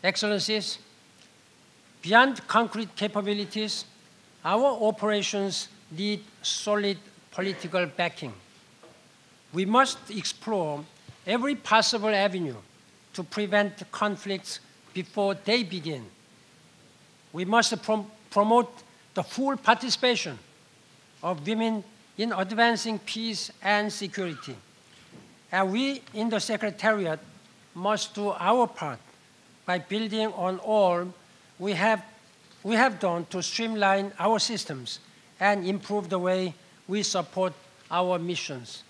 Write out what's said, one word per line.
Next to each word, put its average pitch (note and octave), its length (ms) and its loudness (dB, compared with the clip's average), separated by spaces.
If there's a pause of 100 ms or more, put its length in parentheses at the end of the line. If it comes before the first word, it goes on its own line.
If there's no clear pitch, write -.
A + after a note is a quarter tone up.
Excellencies, G#3 760 0 (1200)
beyond A#3+ 440 6
concrete A3 500 0
capabilities, G#3 880 -2 (600)
our G#3+ 220 4 (160)
operations G#3 840 0 (220)
need G3 320 -2 (200)
solid G3+ 540 0 (340)
political F#3 560 -2
backing. D#3 460 -4 (1200)
We F3+ 120 -2
must B3+ 340 4 (120)
explore F3 760 -4 (420)
every B3 280 0
possible A3 560 2
avenue F#3 460 0 (580)
to F#3+ 80 -6
prevent G3+ 680 -2
conflicts G3+ 680 -4 (340)
before G3 400 -2
they A3 280 0
begin. D#3+ 420 -6 (1300)
We F3 120 -4
must A3 380 2
prom-, G#3+ 280 0 (200)
promote A3+ 520 4 (320)
the F#3 80 0
full C4+ 340 -2
participation A#3 840 2 (840)
of D#3+ 240 -4
women A3 360 0 (340)
in A3+ 160 -2
advancing A3 680 2
peace A3+ 500 -6 (120)
and G#3 300 2
security. F3 640 -8 (960)
And F#3+ 220 2
we C4+ 300 0 (120)
in G#3+ 140 -2
the A3 100 0
Secretariat G3+ 800 0 (560)
must G3+ 400 -2
do G3+ 240 -2
our A3 280 4
part C#3 340 -8 (680)
by F3+ 120 0
building G#3+ 560 -2
on F#3 240 -2
all F3+ 540 2 (460)
we G3 140 -4
have, G3+ 320 2 (580)
we A3 140 0
have A3 240 4
done E3+ 300 0
to F3+ 120 -4
streamline G3+ 760 0
our G#3 200 2
systems C#3+ 600 -6 (400)
and G3 260 2
improve G3 420 -4
the F#3 100 0
way F#3 360 0 (320)
we G3+ 160 -2
support F#3 500 -2 (380)
our F3+ 280 2
missions. D#3+ 720 -6